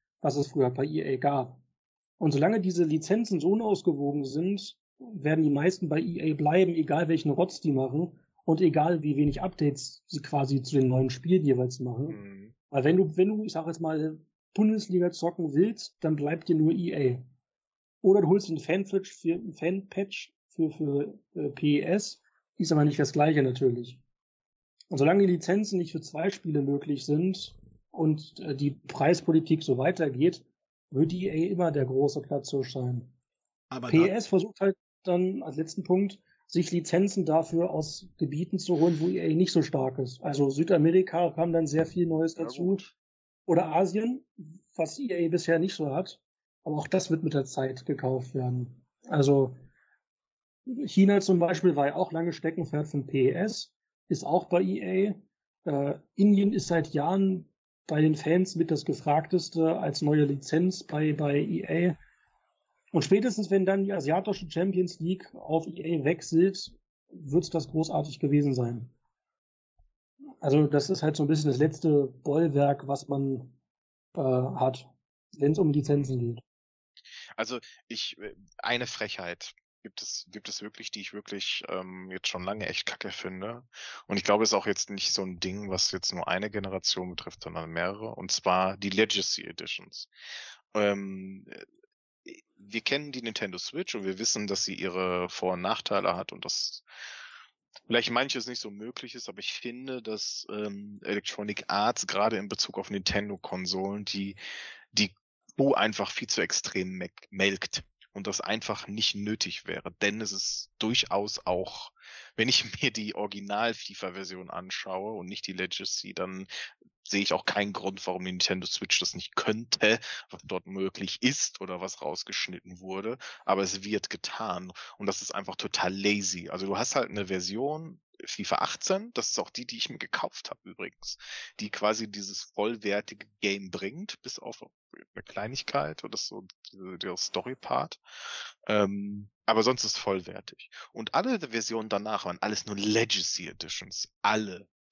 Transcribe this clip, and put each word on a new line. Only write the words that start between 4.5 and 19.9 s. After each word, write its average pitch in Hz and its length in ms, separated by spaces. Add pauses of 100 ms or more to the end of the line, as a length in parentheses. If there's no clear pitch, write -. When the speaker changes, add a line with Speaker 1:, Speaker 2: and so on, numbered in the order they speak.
Speaker 1:
werden 160 440
die 151 60
meisten 156 400
bei 151 120
E 165 300
A 147 40
bleiben, 170 400
egal 156 320
welchen 160 240
Rotz 180 300
die 156 100
machen 131 480 (260)
und 160 140
egal 165 440
wie 147 120
wenig 143 260
Updates - 680
sie 147 140
quasi 139 400
zu 139 140
den 131 140
neuen 131 200
Spielen 165 360
jeweils 127 340
machen. 123 280
Speaker 2:
Mhm. 101 460 (180)
Speaker 1:
Weil 139 120
wenn 165 140
du, 160 180
wenn 190 140
du, 214 160
ich - 80
sag 160 140
jetzt 160 120
mal, 156 400 (340)
Bundesliga 202 580
zocken 170 420
willst, 202 480
dann 156 160
bleibt 151 320
dir 165 60
nur 156 180
E 170 200
A. 127 300 (800)
Oder 196 180
du 170 80
holst 190 220
einen 160 100
Fanpatch 190 540
für, 165 220
einen 170 180
Fanpatch 196 840 (140)